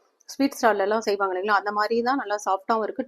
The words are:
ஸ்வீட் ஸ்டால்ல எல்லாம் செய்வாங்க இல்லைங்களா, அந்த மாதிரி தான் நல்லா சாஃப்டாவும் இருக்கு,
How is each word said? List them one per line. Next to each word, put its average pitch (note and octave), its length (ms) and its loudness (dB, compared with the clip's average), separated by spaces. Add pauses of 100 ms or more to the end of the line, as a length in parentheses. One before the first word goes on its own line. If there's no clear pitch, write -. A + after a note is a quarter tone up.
(340)
ஸ்வீட் C#4 260 -2
ஸ்டால்ல G3+ 260 4
எல்லாம் G#3+ 220 0
செய்வாங்க G3 260 0
இல்லைங்களா, G3+ 280 2
அந்த G#3 160 -4
மாதிரி G#3+ 200 0 (100)
தான் C4 140 0
நல்லா G#3 240 -4
சாஃப்டாவும் G#3 420 0
இருக்கு, B3 200 -6